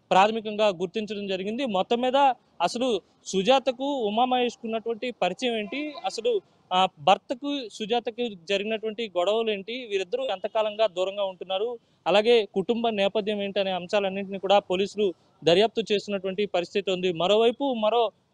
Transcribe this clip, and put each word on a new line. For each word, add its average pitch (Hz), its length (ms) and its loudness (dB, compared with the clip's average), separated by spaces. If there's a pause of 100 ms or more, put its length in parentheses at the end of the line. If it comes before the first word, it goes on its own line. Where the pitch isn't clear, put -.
(100)
ప్రాథమికంగా 214 580 2
గుర్తించడం 202 580 -4
జరిగింది. 202 400 -4
మొత్తం 208 340 0
మీద 254 160 0 (460)
అసలు 226 380 0 (260)
సుజాతకు 247 580 2
ఉమామహేష్కు 247 840 0
ఉన్నటువంటి 226 560 -6
పరిచయం 208 320 -2
ఏంటి, 269 400 -6 (120)
అసలు 220 340 -2 (320)
ఆ 185 160 4 (100)
భర్తకు 247 760 0
సుజాతకు 233 560 -4 (200)
జరిగినటువంటి 214 680 -4
గొడవలు 214 320 2
ఏంటి, 220 400 -6
వీరిద్దరూ 196 340 -4
ఎంతకాలంగా 214 600 -2
దూరంగా 196 380 -2
ఉంటున్నారు, 190 540 -4 (280)
అలాగే 214 380 4 (100)
కుటుంబ 226 340 0
నేపథ్యం 202 540 -2
ఏంటి 202 180 -4
అనే 190 100 -2
అంశాలన్నింటినీ 190 680 -2
కూడా 196 200 4
పోలీసులు 196 560 -2 (300)
దర్యాప్తు 202 480 4
చేస్తున్నటువంటి 196 540 -2
పరిస్థితి 190 440 -2
ఉంది. 180 220 0
మరోవైపు 226 640 2
మరో 220 380 0 (220)